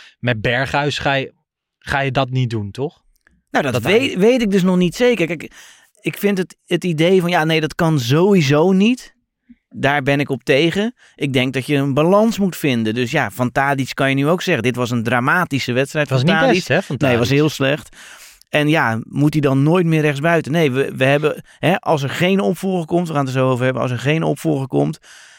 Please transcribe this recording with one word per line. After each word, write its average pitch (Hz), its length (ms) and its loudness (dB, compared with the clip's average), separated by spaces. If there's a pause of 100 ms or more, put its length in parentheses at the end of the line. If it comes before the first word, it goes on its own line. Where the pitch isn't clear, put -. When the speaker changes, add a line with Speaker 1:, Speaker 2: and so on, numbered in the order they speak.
(180)
Speaker 1:
met 117 220 -2
Berghuis 139 580 -2
ga 143 140 0
je, 135 220 -4 (440)
ga - 220 -4
je 139 100 -2
dat 131 200 -2
niet 127 200 0
doen, 104 200 -4
toch? 135 320 -8 (480)
Speaker 2:
Nou, 233 140 -2
dat 202 80 -2
Speaker 1:
Dat 202 100 -2
Speaker 2:
weet, 240 300 2
Speaker 1:
hij 180 80 -4
Speaker 2:
weet 233 220 4
ik 208 80 -2
dus 190 120 2
nog 185 140 2
niet 180 200 2
zeker. 240 300 2
Kijk, 165 240 -10 (500)
ik - 180 -6
vind 202 200 0
het, - 180 -6 (100)
het 175 180 -4
idee 175 360 2
van, 175 100 -2
ja, 165 140 2
nee, 160 160 0
dat 151 140 -4
kan 160 260 2
sowieso 160 720 4
niet. 214 420 0 (600)
Daar 143 280 0
ben 139 180 0
ik 139 100 -4
op 135 140 -4
tegen. 170 500 2 (200)
Ik 139 180 -4
denk 127 200 0
dat 127 140 -4
je 147 100 0
een 139 180 0
balans 196 440 2
moet 190 180 -2
vinden. 113 380 0
Dus 123 160 -2
ja, 131 200 -2
van 123 220 -4
Tadic 139 420 -2
kan 135 140 0
je 135 60 0
nu 139 140 0
ook 175 140 0
zeggen, 147 200 0
dit 117 140 0
was 123 140 -2
een 120 120 -2
dramatische 131 720 -2
wedstrijd 139 360 -2
Speaker 1:
Het 135 100 0
was 127 80 0
Speaker 2:
van 175 40 2
Speaker 1:
niet 160 100 2
Speaker 2:
Tadic. - 160 4
Speaker 1:
best, 180 120 -4
hè, 160 140 0
van 143 160 -8
Speaker 2:
Nee, 135 120 0
het 120 80 2
was 117 100 0
Speaker 1:
Tadic. 143 140 2
Speaker 2:
heel 151 100 2
slecht. 139 440 -4 (520)
En 151 200 0
ja, 127 340 0
moet 147 300 0
hij 151 100 0
dan 135 200 2
nooit 170 240 2
meer 160 140 2
rechtsbuiten? 147 520 0
Nee, 160 180 2
we, 135 260 -2
we 131 80 0
hebben, 147 380 0 (160)
hè, 160 220 0
als 151 220 -2
er 135 80 -4
geen 190 300 0
opvolger 185 460 -2
komt, 175 220 -2
we 160 60 -8
gaan 143 120 0
het 131 80 -8
er 135 60 0
zo 131 100 2
over 123 140 0
hebben, 127 180 0
als 127 80 -2
er 123 80 -4
geen 151 240 -2
opvolger 147 440 -2
komt, 147 320 -2 (400)